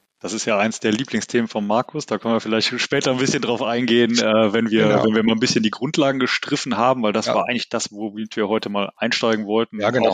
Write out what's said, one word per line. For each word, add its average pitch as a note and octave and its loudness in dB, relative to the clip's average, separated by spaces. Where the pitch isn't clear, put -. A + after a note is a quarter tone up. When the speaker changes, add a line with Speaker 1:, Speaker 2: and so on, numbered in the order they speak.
Speaker 1:
Das F#2 -8
ist A2 -6
ja A2 0
eins G#2+ 0
der A2 0
Lieblingsthemen A2+ -2
von G#2 -4
Markus. B2 -2
Da G#2+ -2
können A#2 -2
wir A2 0
vielleicht A2 -2
später C#3+ -2
ein B2+ 0
bisschen C3+ 0
drauf A#2 -2
eingehen, A#2 2
äh, A2 4
wenn A2+ 0
wir, A2 4
Speaker 2:
Genau. G#2+ 2
Speaker 1:
wenn A2 2
wir A2 4
mal A2+ 4
ein A2 0
bisschen - 2
die G#2+ 0
Grundlagen C#3 0
gestriffen B2+ -2
haben, B2+ 2
weil G#2 2
das A2 -2
Speaker 2:
Ja. A#2 0
Speaker 1:
war G2 0
eigentlich A#2+ -4
das, - -6
womit G#2+ -8
wir G#2+ 0
heute G#2+ -2
mal G2+ -4
einsteigen A2+ -2
wollten. A2 -2
Speaker 2:
Ja, G#2 0
genau. A2+ 2